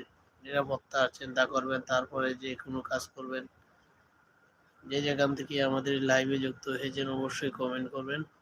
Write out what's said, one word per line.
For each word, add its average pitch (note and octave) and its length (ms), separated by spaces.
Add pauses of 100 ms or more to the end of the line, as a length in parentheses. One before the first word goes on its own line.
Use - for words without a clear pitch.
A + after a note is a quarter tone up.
(440)
নিরাপত্তা C#3 640
চিন্তা B2+ 380
করবেন, C3 340
তারপরে C3 540
যে C3 200
কোনো C3 280
কাজ C3 260
করবেন। C3 360 (1400)
যে C3+ 180
যেখান C#3+ 320
থেকে C3+ 280
আমাদের C3+ 400
লাইভে C3 360
যুক্ত C3 300
হয়েছেন, C3+ 400
অবশ্যই C3+ 420
কমেন্ট B2+ 400
করবেন। C3+ 300 (200)